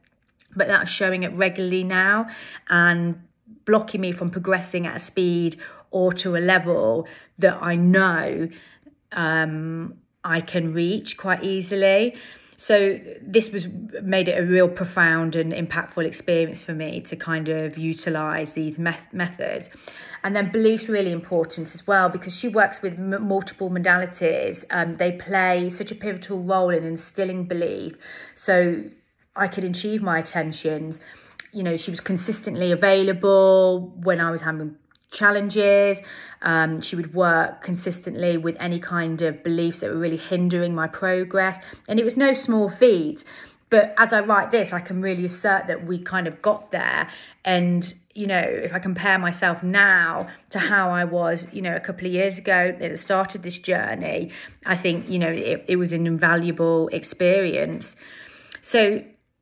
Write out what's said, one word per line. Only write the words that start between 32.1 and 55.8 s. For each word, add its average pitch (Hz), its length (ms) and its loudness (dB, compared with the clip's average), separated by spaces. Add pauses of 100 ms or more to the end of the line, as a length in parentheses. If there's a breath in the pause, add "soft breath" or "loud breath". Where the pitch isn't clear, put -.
available 190 1300 4
when 175 180 2
I 165 100 0
was 165 120 -4
having 156 340 -6 (340)
challenges. 202 880 4 (440 loud breath)
Um, 160 400 2
she - 120 -8
would 160 200 -6
work 170 480 2
consistently 175 720 -4
with 165 240 -4
any 175 180 -4
kind 165 440 -4
of 156 200 -2
beliefs 170 380 -2
that 104 100 -4
were 165 60 -4
really 165 220 -2
hindering 175 560 0
my 160 120 -2
progress. 185 720 -2 (300 loud breath)
And 214 100 2
it 226 60 2
was 233 120 0
no 269 180 4
small 220 340 2
feat. 175 560 4 (460 loud breath)
But 208 260 6
as 226 160 6
I 214 80 4
write 202 300 2
this, 196 220 2
I 175 80 -4
can 180 200 -6
really 185 240 -2
assert 190 440 0
that 170 180 -4
we 180 120 -4
kind 180 280 -4
of - 160 -8
got - 300 0
there. - 360 -2 (340 loud breath)
And, 175 500 2 (220)
you 208 120 -6
know, 185 120 0
if - 360 -2
I 185 60 -2
compare 190 380 0
myself 175 440 0
now 180 640 2 (220 loud breath)
to 196 80 -6
how 185 320 2
I 175 140 2
was, 170 480 -2
you 196 100 -8
know, 175 120 -4
a 170 60 -4
couple 180 260 -8
of 180 60 -2
years 185 240 0
ago 180 420 2
at - 0 -
the 170 200 -6
start 190 360 -2
of 196 60 -10
this 175 180 -10
journey, 156 760 -4 (340 loud breath)
I 180 100 0
think, 175 320 -2
you 180 100 -2
know, 165 120 0
it, - 380 -4
it 180 80 2
was 175 160 0